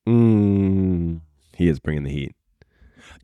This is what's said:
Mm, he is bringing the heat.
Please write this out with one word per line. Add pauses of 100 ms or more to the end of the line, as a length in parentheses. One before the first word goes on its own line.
Mm, (360)
he
is
bringing
the
heat. (880)